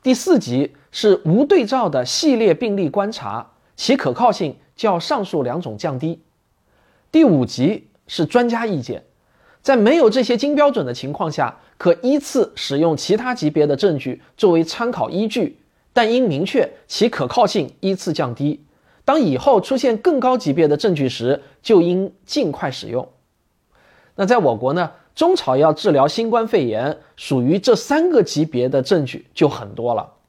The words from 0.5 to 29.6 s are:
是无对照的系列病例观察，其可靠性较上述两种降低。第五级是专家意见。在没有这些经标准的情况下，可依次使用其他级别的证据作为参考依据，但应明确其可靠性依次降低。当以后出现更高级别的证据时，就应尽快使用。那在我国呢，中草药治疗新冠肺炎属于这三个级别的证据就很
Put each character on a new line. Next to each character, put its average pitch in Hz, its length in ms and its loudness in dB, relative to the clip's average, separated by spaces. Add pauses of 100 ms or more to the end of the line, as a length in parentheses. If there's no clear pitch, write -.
是 208 360 2
无 196 180 4
对 294 220 2
照 247 200 0
的 135 200 0
系 294 280 0
列 220 200 4
病 208 240 -2
例 175 100 -2
观 202 240 -2
察， 107 380 -10 (260)
其 - 180 0
可 131 200 -2
靠 226 180 4
性 156 240 -4 (180)
较 196 240 0
上 233 240 -4
述 175 200 -4
两 127 180 -4
种 117 160 -10
降 135 220 -6
低。 160 240 -6 (920)
第 320 120 6
五 156 200 4
级 147 440 -2 (180)
是 - 180 -4
专 240 240 2
家 233 160 -4
意 196 160 -4
见。 - 240 -12 (560)
在 269 160 2
没 233 200 4
有 294 120 6
这 226 160 2
些 240 100 0
经 285 200 0
标 285 160 4
准 175 160 -4
的 123 80 -6
情 131 180 -10
况 160 180 -6
下， 135 280 -4 (180)
可 175 240 2
依 269 180 2
次 262 360 -2
使 - 240 -4
用 160 180 2
其 - 220 -2
他 247 160 -6
级 151 160 -2
别 147 160 2
的 147 100 0
证 175 220 0
据 127 240 -8 (160)
作 185 140 4
为 165 120 4
参 233 260 -6
考 147 200 -6
依 208 180 -4
据， 214 300 -4 (340)
但 226 180 2
应 247 160 2
明 160 200 -2
确 - 260 -2 (140)
其 - 240 0
可 139 160 -4
靠 - 200 2
性 175 240 -4 (100)
依 190 140 -2
次 175 200 -6
降 127 200 -4
低。 143 300 -4 (400)
当 294 160 2
以 170 160 2
后 240 240 4
出 262 160 -4
现 240 220 0
更 302 200 0
高 254 200 0
级 269 160 -2
别 165 120 4
的 147 80 2
证 180 200 0
据 143 120 0
时， 123 360 -2 (180)
就 196 220 4
应 180 320 -2 (100)
尽 226 260 -2
快 143 200 -6
使 - 160 -14
用。 110 200 -6 (1120)
那 196 60 0
在 240 100 4
我 151 180 2
国 123 200 -2
呢， 175 160 -2 (240)
中 339 200 2
草 131 220 0
药 151 160 4
治 202 200 0
疗 139 140 4
新 226 220 -4
冠 226 180 0
肺 190 200 0
炎 117 280 -4 (220)
属 131 260 -2
于 147 160 2
这 220 160 2
三 320 360 0
个 262 120 4
级 151 220 -2
别 123 240 -2
的 135 140 0
证 151 240 0
据 - 260 -14
就 151 160 2
很 104 260 -8